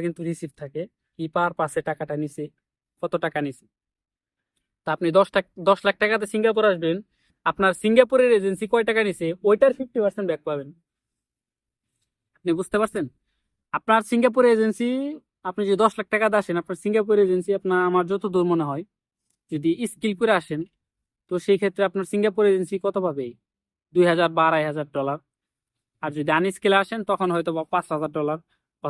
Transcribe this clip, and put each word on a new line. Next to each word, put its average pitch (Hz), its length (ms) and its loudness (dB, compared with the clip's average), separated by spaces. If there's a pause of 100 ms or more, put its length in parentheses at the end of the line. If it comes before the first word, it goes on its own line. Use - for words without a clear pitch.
কিন্তু 170 140 -6 (100)
রিসিভ 160 220 -10 (100)
থাকে, 147 200 -10 (340)
কি 160 80 -8 (120)
পার 175 240 0
পাসে 160 200 -2 (100)
টাকাটা 151 340 -6
নিছে, 147 200 -10 (600)
কত 170 100 -4 (120)
টাকা 156 220 -4
নিছে। - 180 -12 (1160)
তা - 120 -6
আপনি 170 120 -4 (100)
দশ 190 180 6
টাক-, - 180 -2 (160)
দশ 196 180 4
লাখ 196 160 2
টাকাতে 214 300 0
সিঙ্গাপুর 214 380 2
আসবেন, 170 260 -2 (480)
আপনার 190 260 2 (100)
সিঙ্গাপুরের 247 560 4
এজেন্সি 196 360 -2
কয় 233 160 2
টাকা 226 180 2
নিছে, 170 200 -4 (200)
ওইটার 247 300 4
ফিফটি 254 260 -6
পার্সেন্ট 196 260 -2
ব্যাক 156 180 -4
পাবেন। 143 220 -6 (1700)
আপনি 175 220 -4
বুঝতে 190 220 -4
পারছেন? 214 240 -2 (720)
আপনার 220 240 2 (100)
সিঙ্গাপুর 240 320 4 (120)
এজেন্সি, 220 340 0 (600)
আপনি 185 180 -6
যদি 196 160 2
দশ 220 140 4
লাখ 208 160 -8
টাকা 214 180 0
দিয়ে 208 100 2
আসেন, 175 200 -6
আপনার 175 220 -10
সিঙ্গাপুর 214 320 0 (100)
এজেন্সি 185 340 -2
আপনার, 185 200 0 (100)
আমার 180 220 2
যতদূর 185 400 0
মনে 165 180 0
হয়, 143 140 -8 (680)
যদি 156 180 -2 (220)
স্কিল 214 280 -4
করে 220 220 2
আসেন, 156 200 -8 (680)
তো - 20 -2 (120)
সেই 202 160 4
ক্ষেত্রে 196 280 -2
আপনার 190 220 -4
সিঙ্গাপুর 208 400 0
এজেন্সি 185 240 -2 (100)
কত 196 120 -2 (100)
পাবে? 139 200 -4 (680)
দুই 175 160 6
হাজার 170 260 2
বা 165 100 4
আড়াই 160 220 2
হাজার 147 180 -6 (100)
ডলার। 139 220 -2 (840)
আর 156 140 -6
যদি 147 200 -2
আনস্কিলে 196 460 2
আসেন, 226 160 -8 (100)
তখন 196 240 0
হয়তো 170 240 -2
বা 160 60 -6 (100)
পাঁচ 180 120 -2 (100)
হাজার 156 220 -6
ডলার 156 220 -4 (440)
বা 147 60 -6